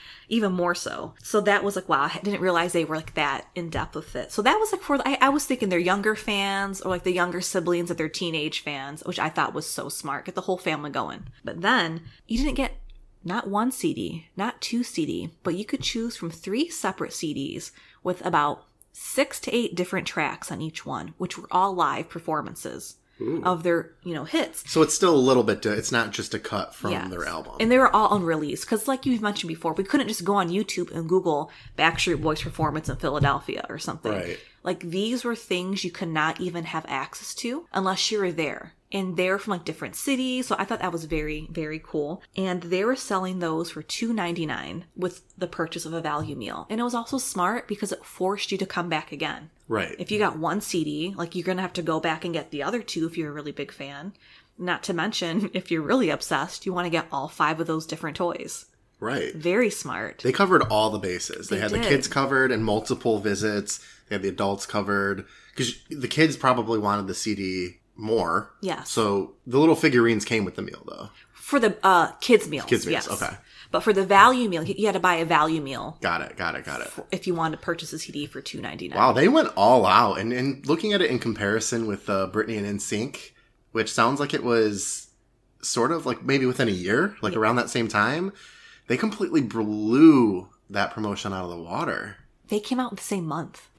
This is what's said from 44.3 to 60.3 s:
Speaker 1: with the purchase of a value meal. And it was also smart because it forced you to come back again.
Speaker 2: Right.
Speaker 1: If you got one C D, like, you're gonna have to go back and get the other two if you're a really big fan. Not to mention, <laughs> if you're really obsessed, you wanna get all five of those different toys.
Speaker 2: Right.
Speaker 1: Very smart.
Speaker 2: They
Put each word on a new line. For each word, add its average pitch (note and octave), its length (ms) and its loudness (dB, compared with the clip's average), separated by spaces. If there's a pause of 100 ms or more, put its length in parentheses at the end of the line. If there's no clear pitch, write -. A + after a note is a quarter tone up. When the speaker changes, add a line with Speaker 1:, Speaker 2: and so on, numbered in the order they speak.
Speaker 1:
with F3+ 240 -4 (160)
the F3+ 120 -4
purchase E3 360 -6
of D#3+ 80 -8
a E3 80 -4
value D3+ 360 -4
meal. G#2 340 -8
And A3 100 -2
it A#3+ 40 0
was B3 100 -2
also A#3+ 240 -4
smart G#3 500 -2
because G3+ 240 -4
it - 140 -10
forced G3 460 -2
you G3 60 0
to F#3+ 60 -4
come F3 240 -4
back D#3 240 -4
again. D3+ 380 -8 (180)
Speaker 2:
Right. G2+ 300 -2
Speaker 1:
If F#3 120 -8
you G#3+ 80 0
got F3+ 200 0
one E3 240 -2
C E3 200 -2
D, D3+ 320 -4
like, E3 200 -8
you're F3 100 -6
gonna F#3 160 -2
have F#3 140 -6
to F3 80 -4
go D#3 180 0
back D#3+ 240 -2
and E3+ 80 -4
get D3+ 180 -6
the C#3+ 120 -6
other G#3+ 200 -2
two E3 240 -2
if E3 120 -6
you're D3+ 120 -4
a C#3+ 40 -10
really D3 180 -8
big C#3+ 200 -8
fan. C#3+ 420 -12 (420)
Not F3+ 280 -2
to F#3 100 -2
mention, F3 560 -2
<laughs> - 40 -10
if F#3 160 -6
you're E3 120 2
really G#3+ 260 2
obsessed, D3 560 -2
you F#3+ 80 -2
wanna F3 160 -2
get D#3+ 240 0
all C3+ 160 -4
five D#3 320 0
of D#3+ 60 -2
those D#3+ 180 -2
different D3+ 320 -8
toys. - 500 -4 (340)
Speaker 2:
Right. - 340 -4
Speaker 1:
Very F3+ 360 2
smart. - 520 -8
Speaker 2:
They B2+ 100 2